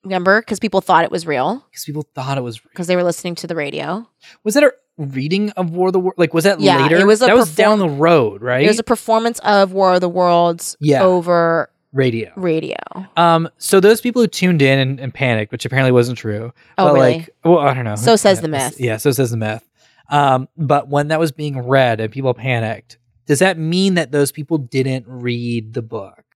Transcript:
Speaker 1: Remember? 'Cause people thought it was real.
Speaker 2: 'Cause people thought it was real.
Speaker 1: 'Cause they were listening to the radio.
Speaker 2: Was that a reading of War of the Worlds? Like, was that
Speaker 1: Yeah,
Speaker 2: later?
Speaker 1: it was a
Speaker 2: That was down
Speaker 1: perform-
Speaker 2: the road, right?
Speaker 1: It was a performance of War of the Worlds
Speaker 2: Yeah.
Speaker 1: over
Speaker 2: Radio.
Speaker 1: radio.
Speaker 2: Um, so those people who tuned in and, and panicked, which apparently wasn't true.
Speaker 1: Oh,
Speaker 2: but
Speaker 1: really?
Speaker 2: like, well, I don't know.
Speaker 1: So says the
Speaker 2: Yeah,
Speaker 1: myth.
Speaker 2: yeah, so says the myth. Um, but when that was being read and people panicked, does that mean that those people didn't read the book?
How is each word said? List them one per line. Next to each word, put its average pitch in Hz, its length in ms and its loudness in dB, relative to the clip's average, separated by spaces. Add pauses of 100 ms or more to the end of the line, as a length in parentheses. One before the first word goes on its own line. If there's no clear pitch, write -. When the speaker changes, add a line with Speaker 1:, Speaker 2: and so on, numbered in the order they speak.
Speaker 1:
Remember? 190 380 0
'Cause 208 180 -8
people 196 220 -2
thought 165 240 2
it - 60 -4
was 165 160 -6
real. 151 360 -4 (120)
Speaker 2:
'Cause - 100 -16
people 147 300 -10
thought 139 240 -6
it 127 40 -6
was 117 220 -12
real. - 100 -20
Speaker 1:
'Cause 170 120 -8
they 180 100 0
were 180 80 0
listening 175 300 -4
to 170 120 -12
the 170 80 -8
radio. 151 540 -8 (340)
Speaker 2:
Was 214 120 -4
that 294 100 4
a 262 80 4 (240)
reading 156 640 -4
of 180 140 -4
War 180 160 0
of 185 40 -2
the 190 80 0
Worlds? 185 160 -4
Like, 170 160 0
was 165 120 0
that 190 140 2
Speaker 1:
Yeah, 170 260 4
Speaker 2:
later? 160 120 4
Speaker 1:
it 196 100 4
was 214 140 4
a 254 60 4
Speaker 2:
That 214 100 6
was 170 180 2
down 214 260 4
Speaker 1:
perform- 156 160 -2
Speaker 2:
the 143 60 0
road, 123 380 2
right? 127 240 0
Speaker 1:
It 175 40 6
was 226 100 2
a 226 40 -4
performance 226 580 -2
of 196 340 2
War 190 180 2
of 180 80 2
the 180 80 -2
Worlds 175 720 0
Speaker 2:
Yeah. 147 240 2
Speaker 1:
over 170 640 2 (240)
Speaker 2:
Radio. 127 440 -2
Speaker 1:
radio. 170 400 -4 (400)
Speaker 2:
Um, 165 320 2 (100)
so - 220 2
those 220 200 4
people 240 220 -2
who 220 60 2
tuned 175 340 0
in 135 160 4
and, 135 220 -4
and 131 120 -10
panicked, 113 380 -2
which - 140 -10
apparently 131 260 0
wasn't 123 260 2
true. 110 360 -10 (260)
Speaker 1:
Oh, 190 80 2
Speaker 2:
but 147 80 4
Speaker 1:
really? 131 240 4
Speaker 2:
like, 165 120 -14 (140)
well, 170 140 4
I 143 160 0
don't 127 100 -6
know. 107 120 -4
Speaker 1:
So 165 180 2
says 196 260 2
the 160 80 -8
Speaker 2:
Yeah, 151 40 -6 (160)
Speaker 1:
myth. - 120 -12
Speaker 2:
yeah, 113 160 -2
so 139 140 0
says 123 220 -2
the 117 40 -4
myth. 110 320 -6 (400)
Um, 135 480 0
but 143 320 0
when 147 200 -2
that 156 100 -2
was 160 140 -2
being 143 260 -8
read 123 420 0
and 110 120 -6
people 131 200 -2
panicked, 113 680 -6 (280)
does 147 140 0
that 180 180 2
mean 180 360 0
that 143 180 -2
those 143 180 0
people 156 260 -6
didn't 131 520 -4
read 120 680 -6
the 120 80 -6
book? 110 400 -14 (140)